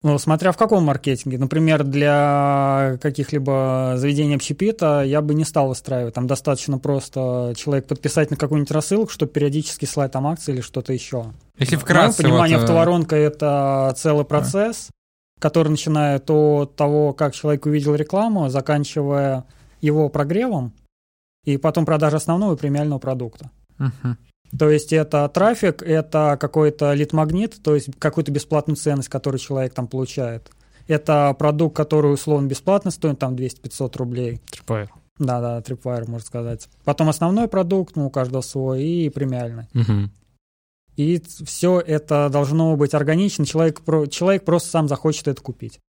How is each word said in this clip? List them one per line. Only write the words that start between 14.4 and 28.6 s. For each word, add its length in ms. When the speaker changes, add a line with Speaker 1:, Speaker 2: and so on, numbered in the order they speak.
Speaker 1:
который, 300
начиная 480
от 580
того, 380
как 220
человек 320
увидел 260
рекламу, 560
заканчивая 960
его 280
прогревом, 640
и 120
потом 280
продажа 320
основного 380
и 20
премиального 400
продукта. 540
Speaker 2:
Мгм. 400
Speaker 1:
То 100
есть 220
это 380
трафик, 520
это 560
какой-то 560
лид-магнит, 720
то 100
есть 140
какую-то 360
бесплатную 420